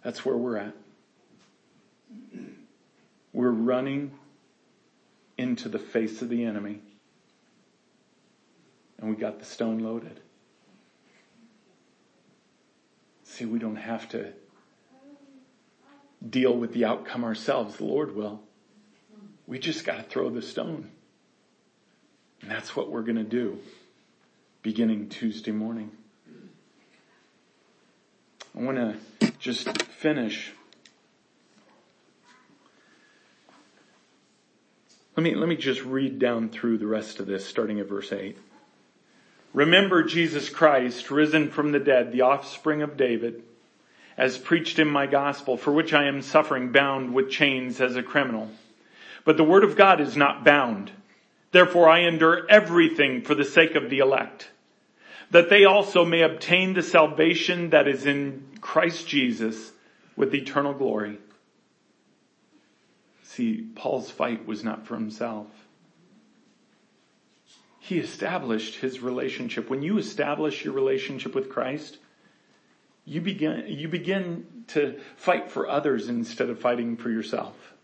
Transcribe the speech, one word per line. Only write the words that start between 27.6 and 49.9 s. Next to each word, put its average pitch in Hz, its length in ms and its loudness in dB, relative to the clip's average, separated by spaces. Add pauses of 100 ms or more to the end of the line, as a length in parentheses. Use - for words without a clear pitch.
I 110 40 -10
wanna 120 380 -4 (420)
just - 420 -6
finish. 127 680 -4 (4000)
Let 160 80 0
me, 170 100 2
let 151 140 -2
me 170 80 0
just 131 260 -4
read 131 360 -4
down 117 300 0
through 113 300 -2
the 104 80 -4
rest 107 320 -4
of 98 80 -8
this, 98 200 -6
starting 107 340 -4
at 98 80 -8
verse 98 240 -8
eight. 101 260 -10 (1120)
"Remember 175 500 4
Jesus 156 460 -2
Christ, 131 640 2
risen 151 400 2
from 147 220 -2
the 143 80 2
dead, 123 320 2
the 123 100 2
offspring 139 600 0
of 147 140 -8
David, 117 460 -2 (720)
as 131 220 0
preached - 400 -2
in 156 100 4
my 143 180 0
gospel, 139 500 0
for - 160 -2
which 156 200 2
I 147 120 4
am 139 180 -2
suffering, 131 500 0
bound 135 420 2
with 135 160 2
chains 131 500 0
as 123 160 0
a 123 60 -4
criminal. 120 480 -2 (760)
But 156 120 6
the 160 80 6
word 190 200 8
of - 120 2
God 190 240 8